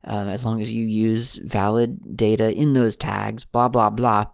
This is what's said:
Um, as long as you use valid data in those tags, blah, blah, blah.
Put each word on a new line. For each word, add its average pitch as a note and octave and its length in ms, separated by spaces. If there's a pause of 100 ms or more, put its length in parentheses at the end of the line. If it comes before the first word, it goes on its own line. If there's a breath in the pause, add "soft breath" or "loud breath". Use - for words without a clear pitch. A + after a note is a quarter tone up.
Um, G2+ 240
as A2+ 160
long A2+ 160
as A2 100
you A2+ 140
use A2 580
valid A2 720
data A2 340
in C#3+ 220
those A#2+ 220
tags, G#2 480
blah, A#2+ 240
blah, A#2+ 220
blah. A2 440